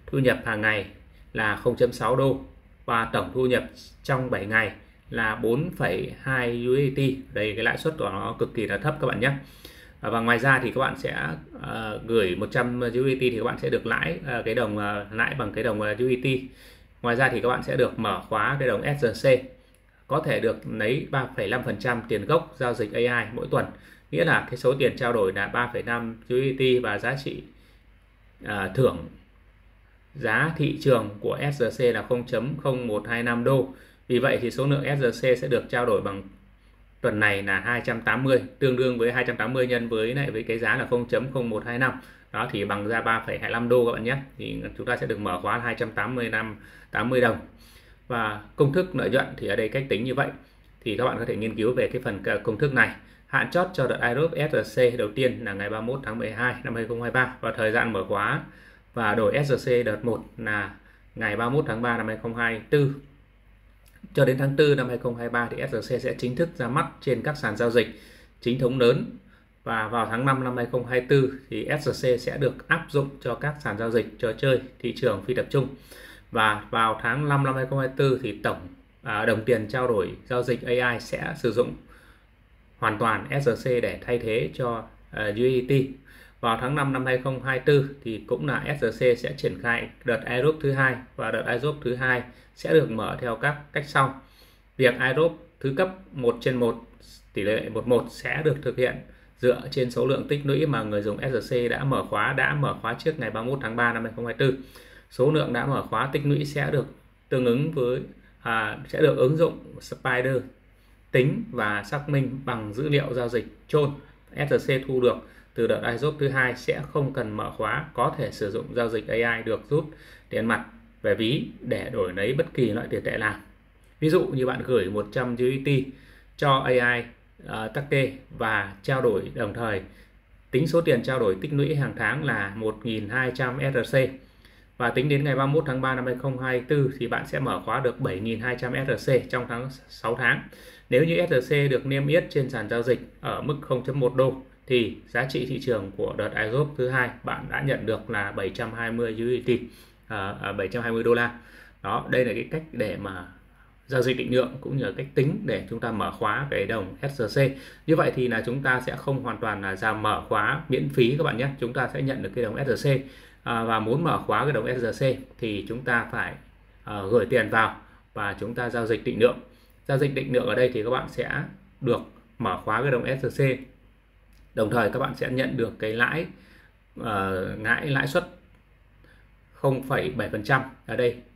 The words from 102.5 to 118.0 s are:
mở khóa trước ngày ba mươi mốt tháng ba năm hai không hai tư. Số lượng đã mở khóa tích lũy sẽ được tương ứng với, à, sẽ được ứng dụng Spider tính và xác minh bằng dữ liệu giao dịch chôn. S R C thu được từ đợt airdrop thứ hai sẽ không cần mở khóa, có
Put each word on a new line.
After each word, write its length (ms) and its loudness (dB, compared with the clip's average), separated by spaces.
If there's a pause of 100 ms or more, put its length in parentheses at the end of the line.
mở 280 0
khóa 160 -4
trước 200 -2
ngày 120 -4
ba 120 -4
mươi 80 -4
mốt 120 -2
tháng 140 -6
ba 160 2
năm 120 -4
hai 120 -6
không 100 -6
hai 80 -4
tư. 240 2 (520)
Số 220 4
lượng 200 0
đã 140 0
mở 160 0
khóa 300 -2
tích 140 0
lũy 180 2
sẽ 260 -2
được 160 2 (420)
tương 160 2
ứng 280 2
với, 280 0 (420)
à, 360 -2 (100)
sẽ 140 -2
được 140 8
ứng 200 4
dụng 280 2 (160)
Spider 560 0 (760)
tính 380 4
và 320 -2
xác 260 -6
minh 360 0
bằng 300 -4
dữ 140 -2
liệu 260 2
giao 140 0
dịch 180 -2 (220)
chôn. 220 4 (460)
S 160 0
R 180 2
C 160 0
thu 140 0
được 160 4 (380)
từ 120 0
đợt 160 2
airdrop 360 -2
thứ 100 2
hai 280 0
sẽ 260 -2 (100)
không 200 0
cần 240 -4
mở 200 -4
khóa, 280 -2 (100)
có 240 2